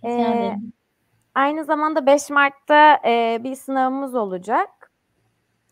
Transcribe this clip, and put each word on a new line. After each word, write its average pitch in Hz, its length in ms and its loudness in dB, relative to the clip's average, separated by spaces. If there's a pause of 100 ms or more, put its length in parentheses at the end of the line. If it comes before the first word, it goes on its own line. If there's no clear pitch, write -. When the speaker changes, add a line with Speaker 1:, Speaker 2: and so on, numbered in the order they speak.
Speaker 1:
Rica 233 100 -6
Speaker 2:
E, 240 80 -2
Speaker 1:
ederim. 226 500 -4 (640)
Speaker 2:
aynı 294 300 -2
zamanda 302 420 -2
beş 285 240 2
Mart'ta, 285 760 4
e, 233 400 0
bir 262 100 -8
sınavımız 262 600 -4
olacak. 214 560 -4 (1000)